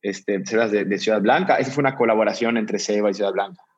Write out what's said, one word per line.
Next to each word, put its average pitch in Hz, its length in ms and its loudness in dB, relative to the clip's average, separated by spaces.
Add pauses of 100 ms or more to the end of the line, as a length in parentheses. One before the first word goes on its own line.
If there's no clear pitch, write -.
este, 98 440 -4
cervezas 110 240 0
de, 104 140 0
de 95 140 -2
Ciudad 107 220 0
Blanca. 139 360 2
Esa - 160 -2
fue 147 100 -2
una 139 140 0
colaboración 113 600 2
entre 107 220 -2
Ceba 104 320 0
y 98 40 -2
Ciudad 98 180 -2
Blanca. 95 280 -4 (180)